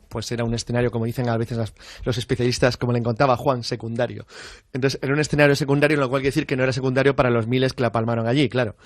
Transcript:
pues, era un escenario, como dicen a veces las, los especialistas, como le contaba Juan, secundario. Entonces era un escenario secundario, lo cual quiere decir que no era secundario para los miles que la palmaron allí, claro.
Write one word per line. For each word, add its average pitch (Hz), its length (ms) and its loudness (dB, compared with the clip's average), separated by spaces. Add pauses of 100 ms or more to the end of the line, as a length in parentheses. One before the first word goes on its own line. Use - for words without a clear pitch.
(100)
pues, 113 200 -8
era 120 140 -2
un 117 80 -2
escenario, 120 380 -2
como 113 160 -2
dicen 120 240 -4
a 113 80 0
veces 117 180 -4
las, 113 160 -4 (320)
los 127 140 -2
especialistas, 123 580 0
como 123 160 -2
le 120 100 0
contaba 120 360 2
Juan, 131 240 0
secundario. 117 640 -6 (480)
Entonces 135 280 0
era 135 120 0
un 151 60 2
escenario 147 360 4
secundario, 143 400 2
lo 139 140 0
cual 135 100 0
quiere 131 120 0
decir 147 140 0
que 139 100 -2
no 127 80 2
era 131 100 0
secundario 131 420 2
para 127 140 4
los 117 160 2
miles 127 260 0
que - 100 -4
la 117 100 0
palmaron 117 340 0
allí, 127 240 2
claro. 120 360 -2